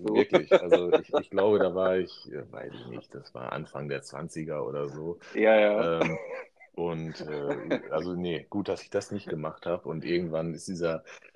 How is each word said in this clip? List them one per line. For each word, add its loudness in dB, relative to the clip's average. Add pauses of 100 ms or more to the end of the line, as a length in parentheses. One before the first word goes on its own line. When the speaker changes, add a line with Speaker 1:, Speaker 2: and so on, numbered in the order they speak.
Speaker 1:
zu. -2
Speaker 2:
wirklich, 6
also 4
ich, 2
ich -2
glaube, 4
da 2
war 2
ich, -4
äh, -10
weiß -12
ich -14
nicht, -12
das -18
war -8
Anfang -8
der -4
Zwanziger -6
oder -4
so. -8 (140)
Speaker 1:
Ja, 8
ja. 4
Speaker 2:
Ähm, 2 (580)
und, -4
äh, -4 (120)
also -2
nee, -4
gut, -4
dass -4
ich -20
das -4
nicht -8
gemacht -8
habe. -4
Und -6
irgendwann -2
ist -12
dieser, -2 (320)